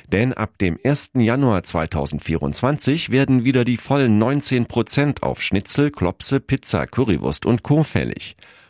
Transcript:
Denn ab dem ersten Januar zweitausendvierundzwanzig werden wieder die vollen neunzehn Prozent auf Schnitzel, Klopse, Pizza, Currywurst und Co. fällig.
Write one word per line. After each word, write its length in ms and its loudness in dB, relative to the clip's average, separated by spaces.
Denn 220 2
ab 260 -6
dem 180 0
ersten 420 0
Januar 440 2
zweitausendvierundzwanzig 1500 -2
werden 340 2
wieder 220 2
die 120 0
vollen 420 2
neunzehn 480 0
Prozent 560 0
auf 180 -4
Schnitzel, 480 0
Klopse, 520 -2
Pizza, 440 -2
Currywurst 640 -2
und 160 2
Co. 200 2
fällig. 520 -4